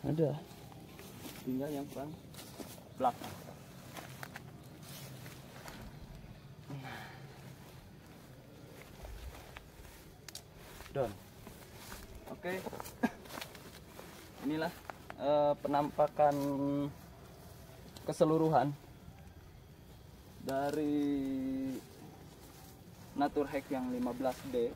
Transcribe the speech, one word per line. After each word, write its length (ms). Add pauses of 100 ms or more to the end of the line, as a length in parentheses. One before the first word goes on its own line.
Ada. 260 (1120)
Tinggal 260
yang 220
kurang 180 (880)
belakang. 380 (4000)
Down. 160 (1200)
Oke. 240 (1900)
Inilah, 240 (480)
eh, 400
penampakan 760 (1700)
keseluruhan 640 (1700)
dari 840 (1900)
Naturhack 500
yang 240
lima 240
belas 220 (100)
D. 280